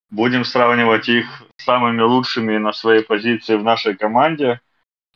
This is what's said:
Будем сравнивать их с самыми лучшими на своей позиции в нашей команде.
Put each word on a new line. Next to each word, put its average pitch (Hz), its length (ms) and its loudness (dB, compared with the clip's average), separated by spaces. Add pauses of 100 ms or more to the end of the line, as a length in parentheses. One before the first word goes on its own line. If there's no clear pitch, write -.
(100)
Будем 120 340 0
сравнивать 120 640 2
их 117 360 -2 (120)
с - 80 -20
самыми 117 380 0
лучшими 117 560 0
на 107 140 -2
своей 110 320 2
позиции 110 500 -2
в 104 80 0
нашей 110 340 0
команде. 123 640 -2 (560)